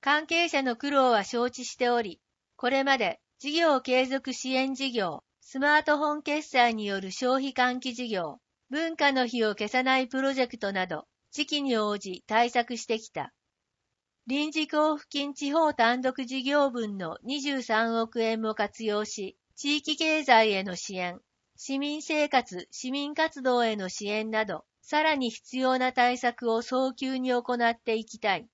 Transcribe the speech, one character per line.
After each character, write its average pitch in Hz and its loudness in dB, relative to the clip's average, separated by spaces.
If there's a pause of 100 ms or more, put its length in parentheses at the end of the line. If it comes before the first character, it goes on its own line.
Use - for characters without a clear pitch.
関 302 2
係 339 2
者 277 0
の 247 0
苦 285 -4
労 262 6
は 208 4
承 240 -2
知 247 -10
し - -12
て 240 2
お 240 2
り、 196 -8 (360)
こ 240 -2
れ 269 2
ま 269 2
で 185 -2 (180)
事 285 -6
業 311 4
継 254 2
続 262 -4
支 262 -6
援 262 0
事 262 -4
業、 190 -2 (300)
ス 269 -6
マ 294 4
ー 311 2
ト 302 2
フ 294 0
ォ 294 2
ン 294 -10
決 294 -2
済 240 4
に 214 -4
よ 196 -2
る 190 -8
消 254 0
費 269 -4
喚 254 0
起 254 -6
事 240 -8
業、 185 -4 (300)
文 320 -4
化 285 4
の 262 2
日 233 -2
を 214 2
消 208 -4
さ 254 0
な 262 2
い 262 0
プ 262 -4
ロ 269 0
ジ 262 0
ェ 247 2
ク 247 -12
ト 202 -4
な 185 -2
ど、 165 -8 (240)
時 294 -4
期 294 -2
に 262 0
応 208 0
じ 190 -10
対 240 4
策 240 -2
し - -10
て 220 -2
き - -18
た。 - -8 (960)
臨 294 -2
時 311 -2
交 302 4
付 - -14
金 285 -4
地 285 -4
方 311 2
単 247 2
独 262 -2
事 254 -6
業 277 2
分 220 -6
の 165 -6
二 269 -4
十 269 -2
三 226 0
億 226 -2
円 220 0
も 220 -2
活 208 -4
用 214 0
し、 202 -10 (200)
地 285 -2
域 294 -4
経 311 0
済 226 6
へ 190 0
の 185 -6
支 - -10
援、 180 -6 (360)
市 269 -6
民 294 -4
生 302 0
活、 240 -2
市 254 -8
民 285 -4
活 320 -2
動 247 4
へ 220 0
の 196 -6
支 202 -8
援 214 -4
な 220 0
ど、 175 -6 (180)
さ 302 0
ら 311 4
に 247 -2
必 - -10
要 262 2
な 254 0
対 247 4
策 240 -2
を 226 0
早 262 0
急 262 -4
に 254 0
行 240 2 (120)
っ 233 2
て 226 -2
い 226 -4
き - -18
た 202 2
い。 - -10